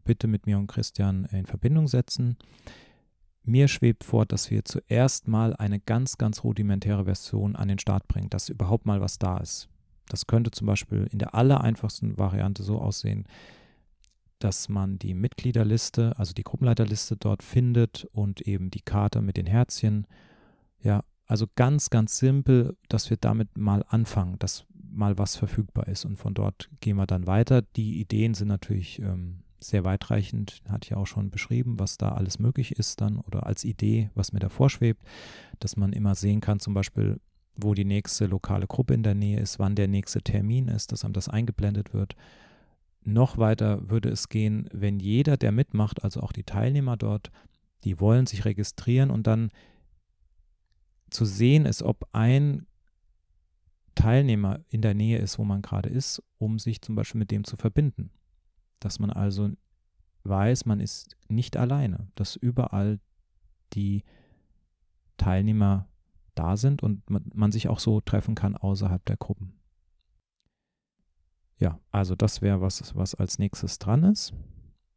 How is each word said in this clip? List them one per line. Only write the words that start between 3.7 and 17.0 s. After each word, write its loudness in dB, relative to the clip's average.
vor, 2
dass -4
wir 0
zuerst 0
mal 2
eine 0
ganz, -2
ganz -2
rudimentäre 0
Version -2
an -2
den 0
Start 0
bringen, -2
dass -6
überhaupt 0
mal 2
was -2
da 0
ist. -10
Das -6
könnte 2
zum -6
Beispiel 0
in -4
der -2
allereinfachsten 2
Variante 0
so -2
aussehen, -2
dass -2
man -2
die -4
Mitgliederliste, 0
also -2
die -6
Gruppenleiterliste 0